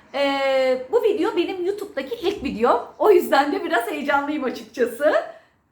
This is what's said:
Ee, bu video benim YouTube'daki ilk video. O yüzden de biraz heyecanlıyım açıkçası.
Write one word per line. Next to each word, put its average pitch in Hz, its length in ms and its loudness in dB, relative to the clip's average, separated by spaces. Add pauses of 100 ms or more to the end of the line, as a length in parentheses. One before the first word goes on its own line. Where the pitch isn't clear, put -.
(140)
Ee, 269 760 0
bu 480 100 2
video 403 340 0
benim 349 300 -2
YouTube'daki 403 480 -6
ilk - 300 -4
video. 247 540 0
O 359 120 6
yüzden 294 420 4
de 381 120 -4
biraz 330 260 -2
heyecanlıyım 285 540 -2
açıkçası. 254 720 -2 (580)